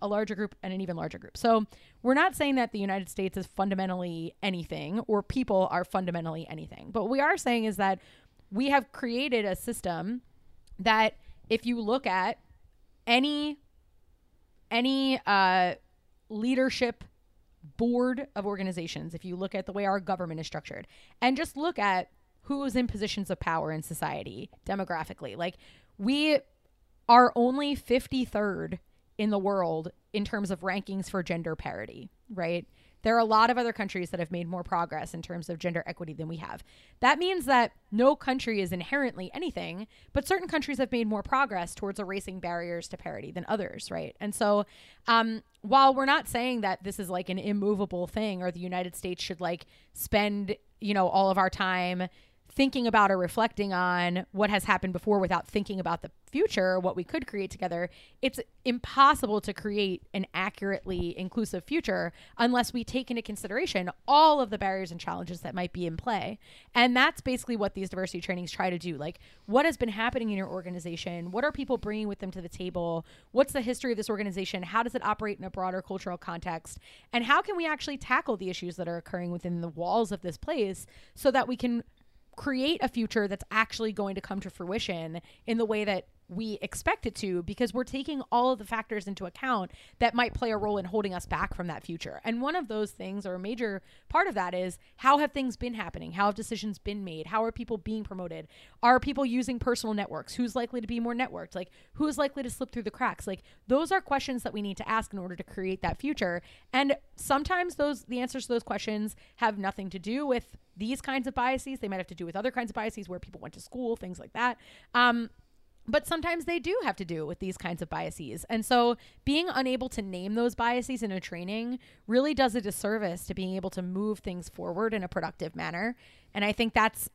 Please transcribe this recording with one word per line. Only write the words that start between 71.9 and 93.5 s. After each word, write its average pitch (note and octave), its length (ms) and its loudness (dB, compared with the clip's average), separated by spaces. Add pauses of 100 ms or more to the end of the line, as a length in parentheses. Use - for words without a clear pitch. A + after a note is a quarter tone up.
with G3+ 100 -6
them F#3+ 140 -8
to F#3 100 -10
the E3+ 60 -10
table? E3+ 580 -4 (240)
What's C4+ 220 4
the C#4 80 0
history A#3+ 320 -2
of A3 40 0
this G#3 140 -4
organization? F#3+ 540 -4
How G3+ 180 2
does A#3+ 140 -2
it - 80 -4
operate G#3 340 -2
in F#3 60 -10
a F#3+ 60 -8
broader F#3 300 -4
cultural F#3 380 -6
context? E3+ 640 -8 (320)
And A#3+ 120 0
how C#4+ 160 6
can G4+ 160 -4
we E4 120 0
actually C#4+ 300 -6
tackle C4 380 0
the F#3 140 -6
issues F3 260 -8
that E3+ 120 -6
are E3+ 80 -4
occurring F3 340 -6
within F3 300 -4
the E3+ 80 -4
walls F3+ 420 0
of G3+ 120 -6
this E3+ 140 -6
place A#3+ 500 -2 (280)
so - 160 4
that B3+ 160 4
we B3 100 -2
can A#3+ 280 -2 (520)
create C4+ 480 0
a C4 40 2
future A3 380 0
that's F#3+ 240 -6
actually A3 420 0
going G3 220 -4
to F#3+ 60 -6
come G3 180 -6
to F#3 100 -8
fruition F3 720 -6 (280)
in A3 100 0
the A#3 60 4
way G#3+ 200 0
that G3 220 0 (240)
we G#3+ 300 -6
expect - 460 -2
it G#3 80 -4
to, F3+ 300 -2
because G3+ 280 -2
we're B3+ 120 -2
taking C4+ 360 -6 (100)
all B3 220 4
of B3 60 -2
the G#3 60 -12
factors G#3+ 440 -4
into F#3+ 160 -6
account G3+ 460 -2 (280)
that A#3 160 4
might A#3 200 2
play A#3 160 0
a G#3+ 80 2
role G#3 180 0
in F#3+ 80 -2
holding F#3+ 300 0
us F3 100 -4
back F3 300 -2
from F3 140 -4
that D#3 140 -6
future. D#3+ 400 -10
And A#3 200 -2
one D4 120 0
of D#4+ 140 -2
those G#3+ 220 -2
things, G3 340 -8
or F#3 100 -4
a F3+ 40 -6
major G#3 420 -4 (300)